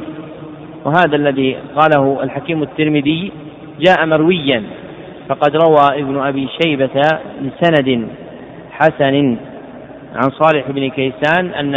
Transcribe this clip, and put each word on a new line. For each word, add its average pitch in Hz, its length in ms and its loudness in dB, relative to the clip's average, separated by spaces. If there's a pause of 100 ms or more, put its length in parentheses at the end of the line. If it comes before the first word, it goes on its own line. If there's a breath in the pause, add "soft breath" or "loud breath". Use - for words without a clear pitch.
(840)
وهذا 151 320 2
الذي 135 400 0 (200)
قاله 143 460 4
الحكيم 139 400 -4
الترمذي 151 720 -2 (480)
جاء 165 260 4
مرويا، 156 560 2 (640)
فقد 147 280 0
روى 147 460 4
ابن 135 160 -4
أبي 135 300 -2 (140)
شيبة 139 400 0 (400)
بسند 135 680 2 (640)
حسن 143 640 2 (800)
عن 131 160 2
صالح 151 400 2
بن 139 200 -2
كيسان 147 560 0
أن 143 300 -4